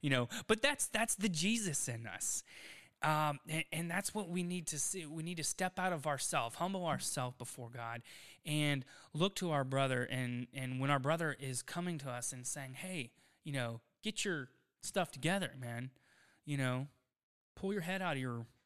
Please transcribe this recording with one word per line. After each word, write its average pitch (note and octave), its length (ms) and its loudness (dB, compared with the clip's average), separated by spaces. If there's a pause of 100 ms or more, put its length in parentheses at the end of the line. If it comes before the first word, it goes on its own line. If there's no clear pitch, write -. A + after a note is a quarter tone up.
you D3 80 2
know, B2 180 4 (180)
but A3 160 4
that's, C#4+ 240 2
that's A3 300 2
the G#3 120 2
Jesus F#3 600 2
in A2+ 180 -4
us. - 380 -4 (600)
Um, D3+ 340 4 (100)
and, D#3+ 220 0
and E3+ 200 -2
that's F#3 240 -2
what G3 160 -2
we F3+ 120 0
need F3 260 -2
to D3 100 -4
see. F3 260 -2
We D#3 180 -6
need F3 140 -4
to D#3 80 -2
step - 340 0
out F#3 140 2
of D#3 140 -2
ourself, C3+ 480 0
humble F3+ 320 0
ourself C3 500 0
before A#2+ 320 -10
God, A#2 320 -6 (460)
and D3 380 4 (280)
look F3+ 240 2
to F3 140 0
our C#3+ 120 4
brother. C3 420 4
And, B2 500 -2
and B2+ 260 -4
when C3+ 100 2
our C#3+ 80 6
brother D3+ 400 2
is C3 240 -4
coming F3 360 -2
to C#3 120 -6
us B2 220 -4
and B2 140 -8
saying, C3 280 -6
"Hey, E3 360 -6 (340)
you D3 80 -4
know, A#2 300 0 (200)
get - 220 -2
your D#3+ 240 0 (340)
stuff - 300 0
together, E3 380 2 (100)
man," A#2+ 300 -4 (560)
you C#3+ 100 -2
know, C3 300 2 (680)
pull G3 200 -2
your G3 80 0
head F#3 180 0
out F3 140 2
of C3 80 0
your A#2+ 240 -2 (200)